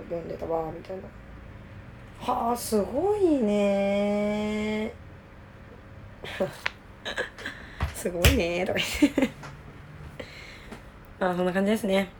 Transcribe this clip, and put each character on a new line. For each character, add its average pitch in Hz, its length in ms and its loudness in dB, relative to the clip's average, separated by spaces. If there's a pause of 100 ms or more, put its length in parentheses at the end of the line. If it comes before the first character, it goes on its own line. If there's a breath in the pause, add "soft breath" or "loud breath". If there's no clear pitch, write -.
読 170 120 -4
ん - 80 -8
で - 80 -6
た 165 100 -6
わ、 165 240 0
み 165 120 -8
た 190 120 -10
い - 40 -6
な。 202 40 -12 (1160)
は 240 320 0
あ、 247 40 2
す 214 240 2
ご 294 360 2
い 330 220 6
ね 208 1500 2 (1300)
ー。 - 260 -2 (1400 loud breath)
<laughs> - 20 -
す - 180 -2
ご 175 100 -2
い 165 160 10
ね 175 260 2
ー 190 40 0
と - 60 0
か 190 60 0
言 - 320 4
っ - 40 -10
て。 262 200 4
<laughs> - 1800 -16
ま 185 120 2
あ、 180 40 2
そ 180 80 2
ん 180 40 4
な 175 60 2
感 196 120 2
じ 202 80 4
で 220 40 4
す 208 120 0
ね。 190 200 4 (120)